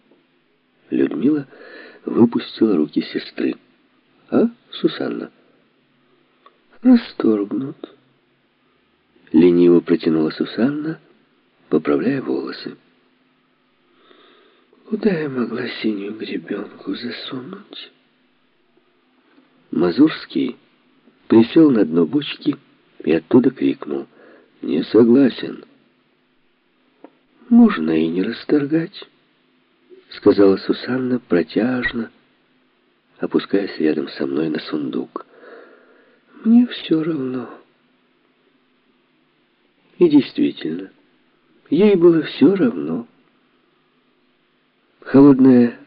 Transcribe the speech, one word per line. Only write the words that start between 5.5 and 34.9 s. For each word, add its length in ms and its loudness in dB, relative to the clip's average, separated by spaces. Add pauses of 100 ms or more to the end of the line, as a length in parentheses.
"Расторгнут", 920 0 (1600)
лениво 480 6
протянула 500 0
Сусанна, 680 -4 (680)
поправляя 540 -2
волосы. 540 -10 (2000)
"Куда 240 -2
я 180 -4
могла 400 -6 (140)
синюю 340 -6
гребенку 800 -12
засунуть?" 1000 -16 (1800)
Мазурский 840 0 (720)
присел 420 4
на 140 2
дно 220 0
бочки 500 -6 (480)
и 80 0
оттуда 380 2
крикнул: 580 -6 (540)
"Не 220 -4
согласен". 800 2 (1800)
"Можно 420 4
и 180 0
не 140 -4
расторгать", 840 -4 (1040)
сказала 460 2
Сусанна 640 -6
протяжно, 880 -4 (1080)
опускаясь 600 -4
рядом 300 -2
со 180 -8
мной 220 -4
на 100 -6
сундук. 680 -10 (1160)